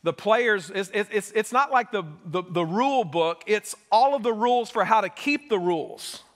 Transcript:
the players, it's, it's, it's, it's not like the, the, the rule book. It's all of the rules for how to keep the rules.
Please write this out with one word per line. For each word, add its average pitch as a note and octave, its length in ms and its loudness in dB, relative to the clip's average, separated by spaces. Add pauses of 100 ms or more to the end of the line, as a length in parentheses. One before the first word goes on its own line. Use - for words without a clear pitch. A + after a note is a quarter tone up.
the E3 80 2
players, G#3 600 0
it's, F#3+ 220 -4
it's, G3+ 180 -2
it's, G3+ 200 -4
it's A3 200 -2
not C4+ 200 2
like B3 180 0
the, G3 140 -4 (220)
the, F3+ 220 -4
the F3 160 0
rule B3 380 0
book. E3+ 460 -2
It's G#3 260 -2 (160)
all B3+ 240 4
of B3+ 80 -2
the A#3 100 0
rules A#3 380 2
for G3+ 140 0
how A3 160 4
to F#3+ 80 -2
keep C#4+ 400 -4
the G#3+ 100 0
rules. E3+ 640 -4 (140)